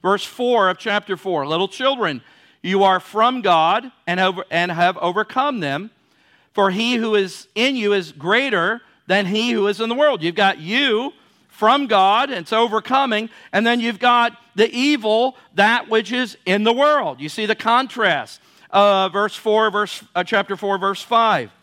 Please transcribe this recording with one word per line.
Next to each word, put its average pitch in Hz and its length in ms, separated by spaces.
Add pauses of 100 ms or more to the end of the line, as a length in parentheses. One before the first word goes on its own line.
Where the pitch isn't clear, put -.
Verse 190 240
four 233 460
of 185 80
chapter 202 400
four, 165 280
"Little 170 220
children, 233 540 (400)
you 190 200
are 190 160
from 233 440
God 185 500 (140)
and 175 140
over, 185 300
and 175 220
have 175 260
overcome 214 640
them. 151 300 (640)
For 196 180
he 226 240
who 226 200
is 190 400
in 254 200
you 208 180
is 175 200
greater 208 680 (260)
than 190 200
he 214 240
who 214 160
is 202 140
in 226 80
the 233 60
world." 269 280
You've 170 120
got 196 240
you 240 540 (360)
from 262 380
God, 214 440
and 226 100
it's 160 120
overcoming, 226 760 (220)
and 214 140
then 240 140
you've 226 180
got 240 380 (200)
the 214 140
evil, 247 680 (180)
that 220 340
which 220 240
is 247 240 (100)
in 202 180
the 226 80
world. 247 480
You 151 80
see 214 180
the 214 80
contrast. 220 840 (300)
Uh, 196 380
verse 202 260
four, 220 360
verse, 202 320 (120)
uh, 180 100
chapter 196 320
four, 196 220
verse 196 240
five. 214 480 (120)